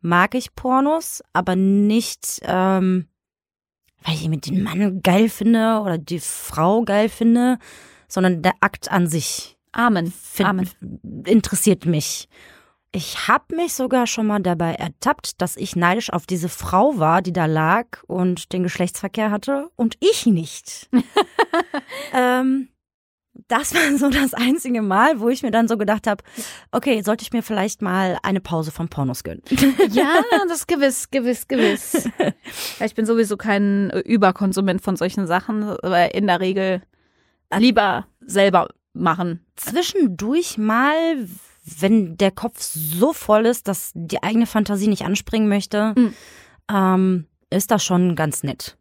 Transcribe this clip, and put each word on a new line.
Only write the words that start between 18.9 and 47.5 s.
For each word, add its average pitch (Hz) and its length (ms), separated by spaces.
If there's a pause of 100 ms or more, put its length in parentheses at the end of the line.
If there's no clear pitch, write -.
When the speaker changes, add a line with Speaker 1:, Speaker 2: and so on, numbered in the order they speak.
Speaker 1:
hatte 277 460
und 233 240
ich 403 260
nicht. - 680
Speaker 2:
<laughs> 247 60 (1120)
Speaker 1:
Ähm, 254 560 (800)
das 240 280
war 302 220
so 277 140
das 269 240
einzige 247 480
Mal, 214 380
wo 226 80
ich 254 160
mir 220 80
dann 233 160
so 226 100
gedacht 208 300
hab, 202 140 (500)
okay, 240 300
sollte 214 200
ich - 100
mir 233 100
vielleicht 208 400
mal 185 420
eine 190 160
Pause 160 320
vom 170 160
Pornos 131 340
gönnen. - 260
<laughs> 269 420
Speaker 2:
Ja, 294 300 (280)
das 339 120
ist - 80
gewiss, 277 420
gewiss, 247 360
gewiss. 233 680
Speaker 1:
<laughs> - 40 (600)
Speaker 2:
Ja, 226 60
ich - 80
bin 220 120
sowieso 220 300
kein, 202 540
äh, 190 100
Überkonsument 190 840
von 190 140
solchen 190 320
Sachen, 208 340
aber 185 520
in 202 120
der 175 140
Regel 190 420 (760)
lieber 208 500 (140)
selber 196 480 (240)
machen. 170 520 (120)
Speaker 1:
Zwischendurch 285 1000
mal, 233 360 (840)
wenn 190 380
der 196 160
Kopf - 280
so 170 520
voll 214 340
ist, 240 220
dass - 260
die 170 280
eigene 226 240
Fantasie 202 420
nicht 202 160
anspringen 214 440
möchte, 208 480
Speaker 2:
Mhm. 233 180 (580)
Speaker 1:
ähm, 185 540 (240)